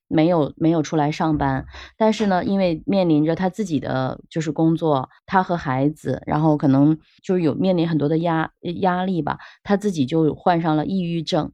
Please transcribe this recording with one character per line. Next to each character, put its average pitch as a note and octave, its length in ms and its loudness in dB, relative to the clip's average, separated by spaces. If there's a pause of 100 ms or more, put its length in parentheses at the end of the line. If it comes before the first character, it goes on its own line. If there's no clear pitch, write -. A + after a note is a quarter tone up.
没 D#3+ 220 2
有， E3 280 2
没 D#3+ 140 2
有 E3 100 2
出 E3+ 140 -4
来 D3+ 160 0
上 D#3+ 260 -2
班。 C#3 260 -2 (320)
但 A3 160 2
是 G#3+ 140 -2
呢， F3+ 180 0
因 G3 140 -2
为 F3 300 0
面 F#3+ 200 2
临 D3+ 160 2
着 D#3+ 120 0
她 F#3 120 -2
自 G3 160 -4
己 D#3+ 160 -4
的 C3 400 -4 (120)
就 E3 100 -4
是 D#3 100 -4
工 E3 240 2
作， D3+ 320 0 (200)
她 F#3+ 160 2
和 F3+ 120 -2
孩 C#3 340 -2
子， D3 360 -6
然 D3+ 160 0
后 D3+ 160 4
可 C#3+ 100 0
能 C#3+ 300 4 (260)
就 F#3 120 -2
是 F3+ 80 0
有 C#3 100 2
面 F#3 240 0
临 E3+ 100 0
很 D#3+ 120 0
多 C#3+ 100 0
的 D#3+ 80 0
压-， E3 340 -2 (300)
压 F3+ 240 0
力 F3+ 160 -2
吧， - 160 -6 (240)
她 G3+ 160 0
自 G3+ 140 -2
己 D3 160 -2
就 D#3+ 260 2
患 F3 260 0
上 D#3+ 160 0
了 D3+ 120 -2
抑 F#3+ 160 -2
郁 E3+ 180 -4
症。 D3+ 320 -4